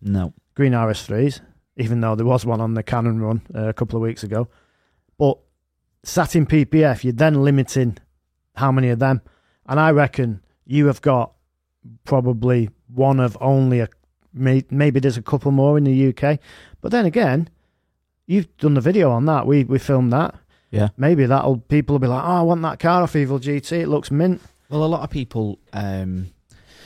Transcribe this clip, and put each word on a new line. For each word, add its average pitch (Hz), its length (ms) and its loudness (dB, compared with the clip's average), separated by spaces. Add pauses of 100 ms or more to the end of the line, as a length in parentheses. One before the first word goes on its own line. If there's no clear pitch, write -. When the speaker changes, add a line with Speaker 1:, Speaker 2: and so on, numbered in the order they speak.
Speaker 1:
No. 95 320 -2 (220)
Speaker 2:
Green 135 180 2
R 113 160 0
S - 160 -6
threes, 131 360 -2 (360)
even 117 240 -2
though 110 140 0
there 113 100 -2
was 127 180 0
one 113 160 -2
on 113 140 -4
the 110 100 -4
Cannon 113 380 -2
run, 113 200 -4 (140)
uh, 110 120 -4
a 110 60 -4
couple 117 240 -6
of 113 60 -2
weeks 113 200 -6
ago. 110 240 -4 (680)
But 143 200 2 (640)
satin 160 420 0
P 151 200 2
P 156 180 2
F, 127 220 0
you're 123 80 -2
then 147 300 2
limiting 135 540 0 (580)
how 135 160 0
many 131 180 2
of 117 100 0
them. 131 220 2 (460)
And 139 120 0
I 160 120 4
reckon 135 500 0 (240)
you 143 220 2
have 135 140 0
got 127 300 0 (720)
probably 123 640 0 (240)
one 135 260 2
of 123 200 -2
only 131 400 2
a, 110 80 -2 (460)
may-, 131 380 0
maybe 139 280 2
there's 127 180 0
a 113 40 -8
couple 139 300 -2
more 139 260 2
in 147 80 2
the 135 80 2
U 131 200 2
K. 147 260 -2 (420)
But - 100 -6
then 233 140 0
again, 165 440 0 (760)
you've 180 320 -2
done 147 160 2
the 135 80 2
video 165 300 2
on 117 140 0
that. 147 200 0
We, 139 180 4
we 123 160 0
filmed 127 340 0
that. 151 220 -2 (360)
Speaker 1:
Yeah. 104 260 0
Speaker 2:
Maybe 139 300 2
that'll, 135 300 2
people 143 360 0
will 143 60 2
be 131 80 0
like, 127 160 -2
"Oh, 165 40 -4
I 180 140 2
want 170 220 2
that 156 160 -4
car 175 240 2
off 160 120 -4
Evil 139 240 0
G 143 200 -4
T. 165 180 -8
It 165 120 -4
looks 143 220 -2
mint." 175 300 0 (280)
Speaker 1:
Well, 151 140 -2
a - 40 0
lot 165 160 -4
of - 80 -10
people, 113 480 -6 (140)
um, 95 580 -6 (540)